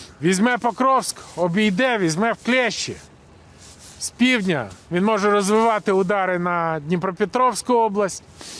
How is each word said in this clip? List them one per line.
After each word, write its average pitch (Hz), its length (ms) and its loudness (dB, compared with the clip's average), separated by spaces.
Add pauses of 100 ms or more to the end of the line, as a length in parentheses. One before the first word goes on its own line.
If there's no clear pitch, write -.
(220)
візьме 190 360 2
Покровськ, 240 580 0 (200)
обійде, 214 600 2
візьме 185 340 0
в 202 140 -4
клещі, 240 500 -2 (1040)
з - 100 -8
півдня 190 580 0 (240)
він 175 120 0
може 208 280 2
розвивати 208 600 2
удари 190 480 0
на 170 400 -2
Дніпропетровську 190 960 -2
область, 208 500 0 (360)